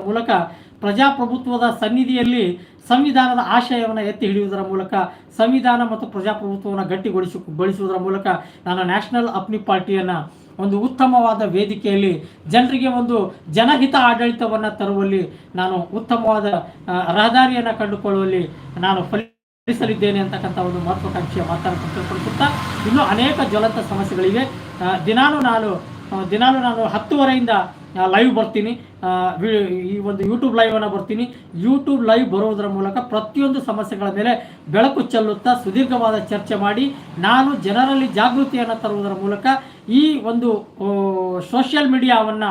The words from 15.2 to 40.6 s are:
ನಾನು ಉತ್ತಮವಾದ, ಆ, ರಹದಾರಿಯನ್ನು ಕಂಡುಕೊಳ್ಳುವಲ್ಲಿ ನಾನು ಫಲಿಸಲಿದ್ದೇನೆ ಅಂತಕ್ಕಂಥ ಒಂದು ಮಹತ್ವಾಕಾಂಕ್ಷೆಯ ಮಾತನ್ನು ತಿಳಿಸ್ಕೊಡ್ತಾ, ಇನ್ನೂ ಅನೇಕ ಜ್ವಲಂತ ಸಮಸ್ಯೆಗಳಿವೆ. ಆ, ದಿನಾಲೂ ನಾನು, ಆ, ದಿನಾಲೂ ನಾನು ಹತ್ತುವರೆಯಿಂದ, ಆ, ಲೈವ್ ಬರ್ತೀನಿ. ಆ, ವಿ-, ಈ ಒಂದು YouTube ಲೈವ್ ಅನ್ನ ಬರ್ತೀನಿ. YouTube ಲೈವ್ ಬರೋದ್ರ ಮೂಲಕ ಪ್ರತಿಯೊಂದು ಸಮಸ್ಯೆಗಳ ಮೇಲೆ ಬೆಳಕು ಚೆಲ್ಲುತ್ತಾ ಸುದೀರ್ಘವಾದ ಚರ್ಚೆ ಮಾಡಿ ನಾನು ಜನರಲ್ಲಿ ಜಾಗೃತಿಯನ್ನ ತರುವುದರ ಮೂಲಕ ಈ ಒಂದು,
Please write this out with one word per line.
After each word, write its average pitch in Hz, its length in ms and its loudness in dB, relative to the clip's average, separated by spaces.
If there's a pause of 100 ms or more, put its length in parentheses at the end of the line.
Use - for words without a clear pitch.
ನಾನು 185 220 -2
ಉತ್ತಮವಾದ, 214 800 0 (340)
ಆ, 180 240 -2
ರಹದಾರಿಯನ್ನು 233 680 4
ಕಂಡುಕೊಳ್ಳುವಲ್ಲಿ 196 720 -2 (300)
ನಾನು 185 240 2
ಫಲಿಸಲಿದ್ದೇನೆ 214 1160 -2
ಅಂತಕ್ಕಂಥ 190 400 -4
ಒಂದು 180 260 -2
ಮಹತ್ವಾಕಾಂಕ್ಷೆಯ 185 640 -4
ಮಾತನ್ನು 170 460 -4
ತಿಳಿಸ್ಕೊಡ್ತಾ, 185 500 -4 (440)
ಇನ್ನೂ 247 140 4
ಅನೇಕ 233 480 0
ಜ್ವಲಂತ 214 280 0
ಸಮಸ್ಯೆಗಳಿವೆ. 196 640 -2 (400)
ಆ, 180 220 -2
ದಿನಾಲೂ 277 340 4
ನಾನು, 226 340 0
ಆ, - 500 -8
ದಿನಾಲೂ 240 340 2
ನಾನು 233 260 0
ಹತ್ತುವರೆಯಿಂದ, 254 640 2 (520)
ಆ, 185 40 4
ಲೈವ್ 214 280 6
ಬರ್ತೀನಿ. 220 460 -2 (220)
ಆ, 185 40 -4 (340)
ವಿ-, 202 340 0
ಈ 185 240 -4
ಒಂದು 196 260 -4
YouTube 240 320 0
ಲೈವ್ 220 180 4
ಅನ್ನ 220 120 0
ಬರ್ತೀನಿ. 220 480 -4 (260)
YouTube 269 460 0
ಲೈವ್ 226 240 4
ಬರೋದ್ರ 208 380 0
ಮೂಲಕ 196 320 -4
ಪ್ರತಿಯೊಂದು 277 600 -2
ಸಮಸ್ಯೆಗಳ 208 500 -4
ಮೇಲೆ 214 480 -2 (100)
ಬೆಳಕು 233 320 4
ಚೆಲ್ಲುತ್ತಾ 220 540 0
ಸುದೀರ್ಘವಾದ 233 640 0
ಚರ್ಚೆ 208 360 -4
ಮಾಡಿ 214 400 0 (240)
ನಾನು 254 380 2
ಜನರಲ್ಲಿ 254 500 0
ಜಾಗೃತಿಯನ್ನ 240 640 0
ತರುವುದರ 208 400 -4
ಮೂಲಕ 196 340 -4 (420)
ಈ 277 340 4
ಒಂದು, 226 380 0